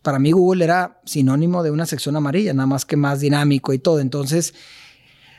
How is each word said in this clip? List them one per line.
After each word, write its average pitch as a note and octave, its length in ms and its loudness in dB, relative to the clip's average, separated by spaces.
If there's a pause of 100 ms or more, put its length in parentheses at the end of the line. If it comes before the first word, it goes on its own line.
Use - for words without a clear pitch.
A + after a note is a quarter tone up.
para C#3 180 -2
mí D3 120 4
Google F3+ 320 4
era F3+ 420 0
sinónimo D3+ 580 0
de D3+ 80 -2
una D#3 140 -2
sección D3 300 -6
amarilla, D#3+ 380 -2
nada C3+ 140 0
más C3+ 180 -2
que D#3+ 100 -4
más C#3+ 240 0
dinámico C#3+ 540 0
y C3 60 -2
todo". D#3+ 200 2
Entonces, C#3+ 540 -4 (840)